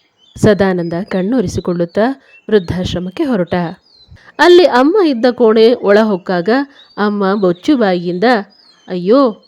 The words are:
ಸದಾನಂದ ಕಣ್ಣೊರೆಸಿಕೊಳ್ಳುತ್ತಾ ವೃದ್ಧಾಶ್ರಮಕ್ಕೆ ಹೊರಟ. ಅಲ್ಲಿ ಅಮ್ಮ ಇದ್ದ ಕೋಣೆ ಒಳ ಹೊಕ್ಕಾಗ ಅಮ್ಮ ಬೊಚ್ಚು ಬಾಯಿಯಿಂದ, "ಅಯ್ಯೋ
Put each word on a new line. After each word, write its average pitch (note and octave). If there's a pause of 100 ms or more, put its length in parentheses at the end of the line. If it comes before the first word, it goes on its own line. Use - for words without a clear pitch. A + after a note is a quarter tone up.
(380)
ಸದಾನಂದ F#3 (100)
ಕಣ್ಣೊರೆಸಿಕೊಳ್ಳುತ್ತಾ F#3+ (280)
ವೃದ್ಧಾಶ್ರಮಕ್ಕೆ F3+
ಹೊರಟ. G3 (840)
ಅಲ್ಲಿ F4
ಅಮ್ಮ C#4
ಇದ್ದ B3+
ಕೋಣೆ A3+
ಒಳ G3+
ಹೊಕ್ಕಾಗ F#3+ (480)
ಅಮ್ಮ G3+
ಬೊಚ್ಚು G3+
ಬಾಯಿಯಿಂದ, F3+ (640)
"ಅಯ್ಯೋ G#3